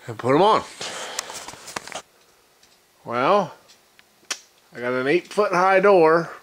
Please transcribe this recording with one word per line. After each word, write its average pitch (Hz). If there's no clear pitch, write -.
and 110
put 123
'em 156
on. 196
Well, 139
I -
got 123
an 127
eight-foot-high 190
door. 170